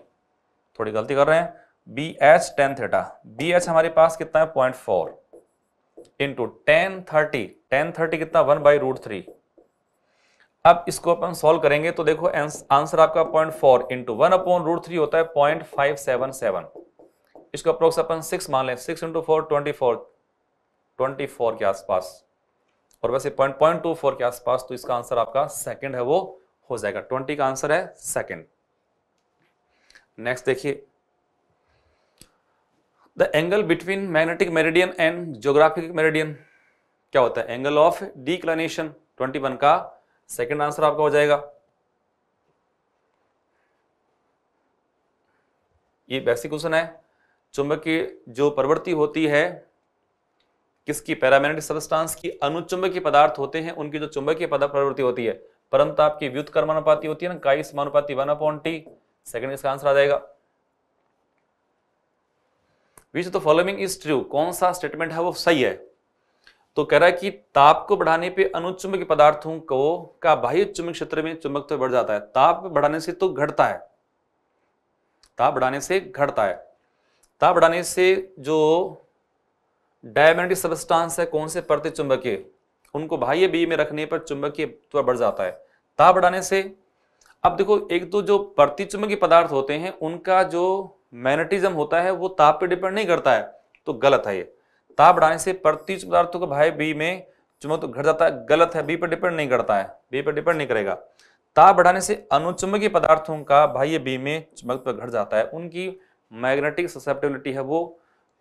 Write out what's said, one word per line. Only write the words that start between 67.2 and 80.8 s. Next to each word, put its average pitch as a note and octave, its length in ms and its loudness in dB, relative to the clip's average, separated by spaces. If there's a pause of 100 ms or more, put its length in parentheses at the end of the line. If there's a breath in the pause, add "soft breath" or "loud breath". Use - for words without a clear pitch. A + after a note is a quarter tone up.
ताप C#3+ 340 6
को G#3 80 2
बढ़ाने E3 340 0
पे F#3+ 200 0
अनुचुंबकीय F#3 540 -6
पदार्थों D3+ 560 2
को, D#3 600 -2
का D#3+ 140 6
बाह्य C#3+ 280 0
चुंबकीय E3+ 280 -8
क्षेत्र D#3 300 -6
में D#3+ 140 -6
चुंबकत्व C#3+ 420 -6
बढ़ B2+ 140 -2
जाता G#2+ 220 0
है, G#2 60 -2
ताप E3 440 2
बढ़ाने D3+ 360 0
से E3+ 140 -8
तो F#3+ 140 -2
घटता D3 380 0
है, G2+ 100 -2 (1600)
ताप C3+ 160 2
बढ़ाने C3 260 -2
से F#3 200 -2
घटता C3+ 440 -2
है, F#2 100 -2 (880)
ताप E3+ 120 4
बढ़ाने E3 300 4
से F#3+ 560 0
जो D3+ 180 0 (1500)
डायमैग्नेटिक E3 540 2
सब्सटेंस E3 640 -2